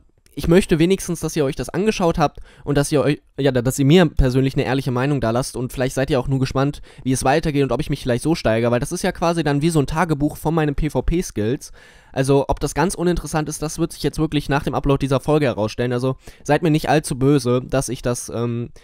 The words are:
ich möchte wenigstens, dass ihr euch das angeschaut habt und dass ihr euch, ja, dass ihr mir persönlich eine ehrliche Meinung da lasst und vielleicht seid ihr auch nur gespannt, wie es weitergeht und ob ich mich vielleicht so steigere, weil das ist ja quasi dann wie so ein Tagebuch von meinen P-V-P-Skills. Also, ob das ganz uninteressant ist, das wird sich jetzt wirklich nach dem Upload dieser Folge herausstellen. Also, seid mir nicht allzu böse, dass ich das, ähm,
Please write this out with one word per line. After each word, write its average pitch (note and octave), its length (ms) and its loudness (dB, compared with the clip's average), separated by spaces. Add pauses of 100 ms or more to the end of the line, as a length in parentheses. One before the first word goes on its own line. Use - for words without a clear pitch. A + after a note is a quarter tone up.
(360)
ich C#3+ 120 -4
möchte E3+ 320 4
wenigstens, F3+ 420 0
dass D#3 140 -6
ihr D3+ 100 2
euch C3+ 100 -2
das B2+ 140 -6
angeschaut F#3+ 480 0
habt D3+ 220 0 (240)
und C#3+ 140 0
dass C#3+ 140 0
ihr D3 100 2
euch, C#3+ 200 0 (160)
ja, C#3 140 2
dass B2+ 280 -2
ihr C#3 60 2
mir E3+ 200 8
persönlich C3+ 500 2
eine C3+ 100 0
ehrliche C3 260 -2
Meinung C3 300 0
da A2+ 100 0
lasst A#2+ 240 -2
und B2 160 -6
vielleicht C3 240 -4
seid C3+ 140 -2
ihr D3 100 2
auch B2 80 -4
nur C3+ 120 0
gespannt, C3+ 420 -2 (220)
wie C3 100 0
es B2+ 100 -2
weitergeht C#3+ 400 2
und B2+ 80 0
ob A#2 80 0
ich - 100 -6
mich C#3+ 120 -4
vielleicht A#2+ 220 -2
so D#3 120 2
steigere, A#2 340 0
weil A#2+ 120 0
das C#3+ 100 -6
ist F3 100 -6
ja F#3 100 0
quasi E3+ 320 -2
dann C#3+ 180 0
wie E3 80 2
so D#3+ 100 2
ein C3+ 80 2
Tagebuch D3+ 480 0
von D#3 180 -4
meinen D3+ 220 0
P-V-P-Skills. C#3+ 960 -2 (400)
Also, C3+ 360 2
ob C#3+ 120 0
das D3 140 -4
ganz D#3 220 0
uninteressant D#3 540 -2
ist, D3+ 120 -10
das D3+ 180 -6
wird E3 140 -2
sich - 100 -10
jetzt D3 160 -2
wirklich D3 300 0
nach C#3 140 0
dem C3+ 120 -4
Upload C#3 260 2
dieser C3+ 180 0
Folge D3+ 280 2
herausstellen. B2 460 -2
Also, B2+ 240 -2 (260)
seid D3+ 200 2
mir E3 80 4
nicht D#3 180 2
allzu D3+ 280 0
böse, B2+ 480 2
dass C3 240 -2
ich B2 120 -8
das, - 280 -4
ähm, A#2 400 -6 (140)